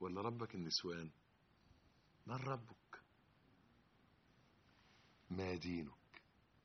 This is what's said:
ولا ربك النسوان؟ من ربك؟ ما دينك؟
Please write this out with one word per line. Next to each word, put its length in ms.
ولا 200
ربك 340
النسوان؟ 560
من 100
ربك؟ 680
ما 240
دينك؟ 680